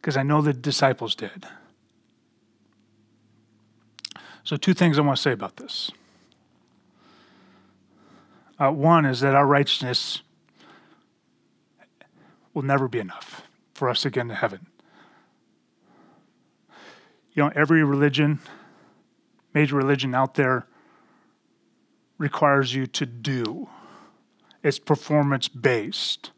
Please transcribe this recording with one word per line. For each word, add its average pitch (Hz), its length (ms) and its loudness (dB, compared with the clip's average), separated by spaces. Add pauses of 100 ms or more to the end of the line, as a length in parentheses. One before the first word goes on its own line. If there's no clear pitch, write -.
'cause 139 160 -4
I 135 60 -2
know 151 180 2
the 147 100 0
disciples 127 640 -2
did. - 320 -14 (3000)
So 147 140 -6
two 185 160 2
things 160 260 4
I - 20 4
wanna 143 140 2
say 135 160 -2
about 107 240 -8
this. - 340 -12 (2750)
Uh, 139 120 4
one 160 340 4
is 127 160 0
that 139 120 2
our 139 140 6
righteousness 135 760 0 (2250)
will 139 100 -6
never 135 260 0
be 117 100 -4
enough - 440 -14 (300)
for 127 160 -2
us 120 120 -2
to 139 80 -2
get 127 120 -4
into 117 140 -8
heaven. 98 320 -6 (2750)
You 147 120 0
know, 147 120 0
every 156 260 4
religion, 143 580 2 (1120)
major 143 240 2
religion 135 360 0
out 131 200 0
there, 131 340 0 (1500)
requires 139 560 2
you 131 140 -4
to - 180 -6
do. 120 640 -6 (960)
It's 143 160 0
performance-based. 139 1600 -2